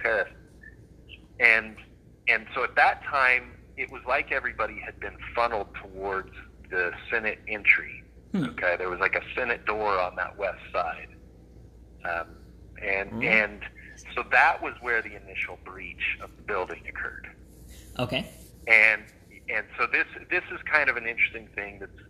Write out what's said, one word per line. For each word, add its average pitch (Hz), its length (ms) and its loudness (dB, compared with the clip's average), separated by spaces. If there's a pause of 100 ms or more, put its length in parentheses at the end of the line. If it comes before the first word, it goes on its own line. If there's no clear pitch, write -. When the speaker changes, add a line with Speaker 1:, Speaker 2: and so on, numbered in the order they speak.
Speaker 1:
terrace. 110 300 2 (1080)
And, 110 380 6 (500)
and 113 280 4
so 127 80 2
at 117 120 -2
that 165 280 6
time, 127 500 2 (240)
it 131 140 -8
was 127 160 -10
like 143 240 0
everybody 113 520 -2
had - 160 -12
been 101 160 -8 (200)
funneled 117 400 2
towards 95 560 -4 (380)
the 90 220 0 (200)
Senate 110 360 -2
entry. - 560 2 (280)
Speaker 2:
Hmm. 170 140 0
Speaker 1:
Okay, 90 320 0
there 92 120 -2
was, 90 100 -2
like, 95 160 2
a 87 60 0 (140)
Senate 120 300 -2
door 107 340 2
on 90 160 -2
that 90 220 -4
west 95 240 -2 (120)
side. 85 360 -4 (1000)
Um, 85 180 -2 (540)
and, 98 300 0
Speaker 2:
Hmm. 113 120 -4
Speaker 1:
and 107 380 2 (540)
so 120 160 0
that 139 320 6
was 139 180 -4
where 117 200 2
the 104 140 -10
initial 95 480 -8
breach 92 600 -6
of - 140 -14
the - 60 -20
building 92 440 -4
occurred. - 400 -8 (720)
Speaker 2:
Okay. 127 320 -2 (360)
Speaker 1:
And, 110 360 6 (440)
and 110 180 -4 (120)
so 123 80 2
this, 147 200 0 (240)
this 175 220 0
is 180 80 -8 (120)
kind 147 180 4
of 120 80 0
an 117 80 -4
interesting 113 500 -2
thing 101 240 -8
that's, 95 120 -12 (180)